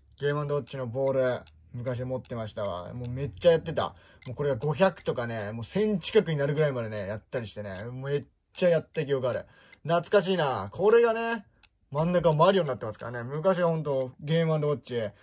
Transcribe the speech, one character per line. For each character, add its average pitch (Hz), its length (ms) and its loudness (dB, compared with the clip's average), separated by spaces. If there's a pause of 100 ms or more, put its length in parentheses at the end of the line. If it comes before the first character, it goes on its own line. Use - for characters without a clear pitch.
(200)
ゲ 143 120 0
ー - 20 -2
ム 147 80 -2
ア - 20 -4
ン - 20 -4
ド 147 100 -2
ウ 143 40 -2
ォ - 20 -4
ッ - 20 -16
チ - 120 -14
の 127 100 -6
ボ 135 220 -2
ー 135 40 2
ル、 127 280 0 (320)
昔 123 320 -6
持 127 140 -4
っ - 40 -10
て - 120 -12
ま 113 120 -6
し 101 80 -16
た 107 100 -6
わ。 90 300 -6
も 123 120 -10
う - 20 -6
め 131 180 -4
っ - 80 -10
ち - 140 2
ゃ 165 40 10
や 165 60 4
っ - 40 -6
て 160 120 -6
た。 104 200 -2 (320)
も 123 60 -8
う - 20 -12
こ 147 100 -4
れ 143 60 2
が 131 60 0
五 147 180 -2
百 190 280 2
と 151 120 -2
か 117 120 -4
ね、 110 260 -6
も 117 100 -8
う - 20 -10
千 208 360 0
近 214 220 4
く 156 80 -4
に 156 60 -2
な 143 100 0
る 147 80 -2
ぐ 147 60 0
ら 151 80 4
い 139 40 -2
ま 120 100 -4
で 110 60 -6
ね、 104 180 -6
や 104 100 -6
っ 104 120 -16
た 131 120 -6
り 113 60 -8
し - 80 -16
て 107 80 -10
ね、 101 80 -10 (220)
め 135 260 -4
っ 143 60 -6 (300)
ち 185 120 0
ゃ - 20 6
や 165 120 4
っ - 100 -10
た 160 140 -4
記 135 80 -4
憶 127 160 0
あ 117 40 0
る。 98 140 -6 (360)
懐 170 280 0
か 202 120 6
し 190 120 0
い - 20 2
な。 143 360 0
こ 190 180 2
れ 233 120 8
が 233 100 4
ね、 226 320 -4 (460)
真 147 140 -2
ん 175 80 2
中 165 220 4
マ 165 180 6
リ 190 80 2
オ 165 40 0
に 151 40 -2
な 127 60 -2
っ 110 40 -6
て - 60 -8
ま 110 80 -6
す - 60 -18
か 113 120 -10
ら 120 140 -8
ね。 123 60 -10
昔 165 300 2
は 170 100 4
ほ 160 60 0
ん 160 60 -2
と、 135 380 -2
ゲ 160 240 2
ー - 20 2
ム 160 60 2
ア 156 60 2
ン - 20 -2
ド 147 80 0
ウ 147 40 2
ォ 143 40 0
ッ - 40 -10
チ、 - 140 -10 (280)